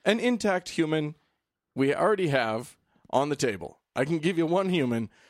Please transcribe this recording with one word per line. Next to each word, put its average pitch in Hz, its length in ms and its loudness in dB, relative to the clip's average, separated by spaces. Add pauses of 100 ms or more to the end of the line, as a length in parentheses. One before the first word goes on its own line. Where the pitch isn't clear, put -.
An 214 160 2
intact 208 500 0
human 156 440 -2 (600)
we 135 200 2
already 190 340 2
have 120 480 -2 (340)
on 139 180 2
the 143 80 -2
table. 98 420 -4 (180)
I 127 80 0
can 160 140 0
give 165 200 0
you 165 80 2
one 185 220 0
human 120 420 0 (200)